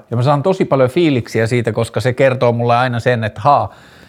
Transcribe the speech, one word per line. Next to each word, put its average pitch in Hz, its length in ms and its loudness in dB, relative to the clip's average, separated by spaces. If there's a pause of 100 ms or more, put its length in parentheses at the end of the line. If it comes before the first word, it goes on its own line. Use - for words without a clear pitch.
(100)
Ja 117 60 -4
mä 120 60 0
saan 143 200 0
tosi 190 220 0
paljon 131 260 2
fiiliksiä 127 560 0
siitä, 117 260 -2
koska 113 280 -4
se 123 120 0
kertoo 123 400 2
mulle 117 240 0
aina 120 240 0
sen, 117 240 0
että 104 160 -8
haa, 120 340 2 (340)